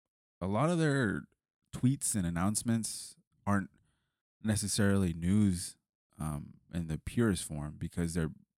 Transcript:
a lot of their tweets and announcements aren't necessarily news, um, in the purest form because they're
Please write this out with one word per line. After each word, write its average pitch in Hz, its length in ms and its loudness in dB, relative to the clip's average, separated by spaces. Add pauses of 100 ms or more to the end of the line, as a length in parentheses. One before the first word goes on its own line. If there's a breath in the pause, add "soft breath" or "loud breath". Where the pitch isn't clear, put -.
(400)
a 90 60 -4
lot 113 240 0
of 175 80 0
their 135 460 2 (500)
tweets - 400 2
and 95 120 0
announcements 104 880 -2 (320)
aren't 101 240 0 (720)
necessarily 101 680 2
news, 90 640 2 (420)
um, 73 360 -6 (180)
in 85 140 -4
the 76 120 -4
purest 110 460 0
form 76 340 -8
because 85 360 -4
they're 80 180 0 (280)